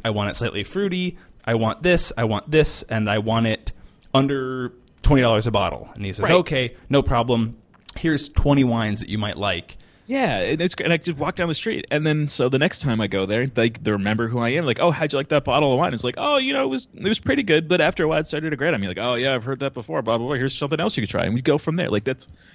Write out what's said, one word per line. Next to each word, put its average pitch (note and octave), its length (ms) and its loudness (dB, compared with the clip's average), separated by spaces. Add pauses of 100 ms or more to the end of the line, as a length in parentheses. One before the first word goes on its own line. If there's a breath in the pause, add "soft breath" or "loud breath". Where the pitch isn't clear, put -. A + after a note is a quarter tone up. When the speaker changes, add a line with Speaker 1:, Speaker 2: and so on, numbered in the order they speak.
Speaker 1:
I A2+ 60 0
want G#2 180 -2
it F2+ 60 -6
slightly G#2 280 -4
fruity, F3+ 540 -4 (260 soft breath)
I A#2 120 0
want A2 280 -2
this, F3 340 4
I A#2 80 0
want A2 260 -2
this, D3+ 320 4
and G#2+ 260 -2
I G#2 100 2
want A2+ 280 2
it - 240 -2 (420 soft breath)
under C3 600 0 (280)
twenty C#3 200 6
dollars A2+ 260 4
a A2+ 40 0
bottle." F#2 440 -2
And G2+ 100 -10
he G2 80 -6
says, G#2+ 100 -4
Speaker 2:
Right. D#3+ 100 2
Speaker 1:
"Okay, D3 420 2 (140 loud breath)
no C#3+ 120 4
problem. A#2 560 0 (400)
Here's D#3 320 0
twenty C#3 340 4
wines A2+ 360 0
that - 100 -10
you G#2 80 -4
might G#2 200 -4
like." F2+ 400 -4 (300 soft breath)
Speaker 2:
Yeah, A3+ 300 0
and A#2 240 0
it's, F3+ 140 0
and - 180 -4
I E3 40 -4
just D#3+ 200 -6
walk D3+ 180 -4
down F3 120 -2
the D#3 80 -4
street, - 340 -6
and D#3 160 0
then D3+ 220 0
so C#3 200 0
the C3 120 2
next D#3 220 0
time A2+ 200 0
I G#2 60 0
go F#2+ 180 -2
there, A2+ 300 -2
like, A2+ 280 0
they A2+ 80 0
remember G#2 360 0
who A#2+ 100 -4
I A#2 120 0
am. D#3+ 140 -2
Like, B2+ 160 -2
"Oh, E3+ 120 4
how'd D#3 200 -2
you C#3 60 -2
like C#3+ 120 -4
that D3 160 2
bottle C#3 280 2
of B2+ 60 2
wine?" D#3 160 0
It's A2 80 -6
like, B2 160 -2
"Oh, D4 180 0
you C4 160 0
know, C4+ 100 0
it C4+ 40 -2
was, C4 260 -4
it - 140 -6
was G#3+ 120 0
pretty C#4 220 0
good, E3 260 2
but F3+ 140 2
after D#3+ 220 2
a D3+ 40 2
while D#3 120 2
it D3+ 80 -4
started D#3 240 -4
to D3 40 -2
grate C#3 200 0
on G#2 60 -2
me." G2 60 -2
Like, F2+ 120 -6
"Oh B2 160 0
yeah, C3 180 0
I've A#2+ 100 -2
heard C3 180 -6
that C#3 120 -4
before. C3 300 -6
Blah, A2+ 160 0
blah, A#2+ 80 -4
blah. C#3+ 80 -2
Here's C3 200 -2
something D3 240 -2
else G#3+ 160 -2
you B2+ 60 -2
could G2 80 -2
try." F2 160 0
And G2 80 0
we B2+ 80 0
go C#3+ 160 4
from D#3+ 180 -2
there. E3+ 140 -2
Like, G#2 140 0
that's, - 240 -4 (280 soft breath)